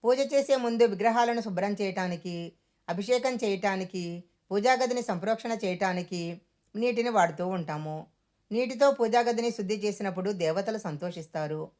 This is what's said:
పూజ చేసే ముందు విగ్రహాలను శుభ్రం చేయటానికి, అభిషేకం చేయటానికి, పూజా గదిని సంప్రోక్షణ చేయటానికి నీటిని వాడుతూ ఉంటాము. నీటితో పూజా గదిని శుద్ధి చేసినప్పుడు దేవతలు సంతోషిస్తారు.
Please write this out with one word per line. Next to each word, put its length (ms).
పూజ 140
చేసే 220
ముందు 280
విగ్రహాలను 580
శుభ్రం 320
చేయటానికి, 800
అభిషేకం 460
చేయటానికి, 880
పూజా 220
గదిని 280
సంప్రోక్షణ 640
చేయటానికి 760
నీటిని 340
వాడుతూ 380
ఉంటాము. 600
నీటితో 400
పూజా 300
గదిని 300
శుద్ధి 240
చేసినప్పుడు 560
దేవతలు 460
సంతోషిస్తారు. 1040